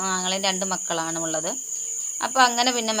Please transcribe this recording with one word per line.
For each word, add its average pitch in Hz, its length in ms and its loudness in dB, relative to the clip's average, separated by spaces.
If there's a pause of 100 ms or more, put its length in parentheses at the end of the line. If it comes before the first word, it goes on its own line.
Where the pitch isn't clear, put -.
(100)
ആങ്ങളയും 185 380 0
രണ്ട് 190 240 0
മക്കളാണ് 165 520 -2
ഉള്ളത്. 160 260 -2 (760)
അപ്പോൾ 254 240 4
അങ്ങനെ 240 280 2
പിന്നെ 220 240 0